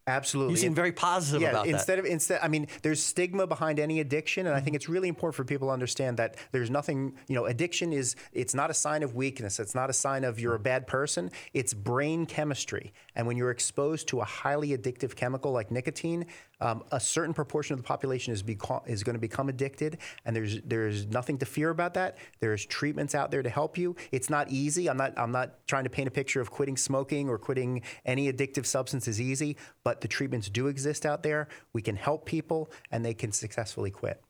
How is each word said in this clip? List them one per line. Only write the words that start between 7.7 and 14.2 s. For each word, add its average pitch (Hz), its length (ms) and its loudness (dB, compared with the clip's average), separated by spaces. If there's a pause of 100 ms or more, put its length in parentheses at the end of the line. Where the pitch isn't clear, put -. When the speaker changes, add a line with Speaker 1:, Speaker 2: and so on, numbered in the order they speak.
Speaker 1:
is, 135 240 0 (160)
it's 127 220 0
not 143 160 2
a - 60 -2
sign 151 260 0
of 131 140 -2
weakness. 127 440 -2
It's 107 140 -4
not 131 160 2
a 131 40 0
sign 135 300 2
of 117 160 0
you're 117 140 2
a 110 60 2
bad 127 260 2
person. 147 460 0 (240)
It's 127 180 2
brain 143 540 2
chemistry. - 680 -2 (220)
And 117 100 0
when 120 100 0
you're 123 140 2
exposed 147 600 0
to 123 120 0